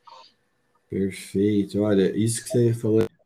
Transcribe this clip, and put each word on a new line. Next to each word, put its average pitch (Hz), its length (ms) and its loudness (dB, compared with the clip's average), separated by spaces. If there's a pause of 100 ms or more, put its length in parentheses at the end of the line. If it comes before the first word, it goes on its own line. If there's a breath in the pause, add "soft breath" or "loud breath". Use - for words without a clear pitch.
(880 loud breath)
Perfeito. 98 960 -2
Olha, 98 340 2
isso 113 280 -2
que - 60 -16
você 120 220 2
falou 110 300 0
é 101 60 -4 (180)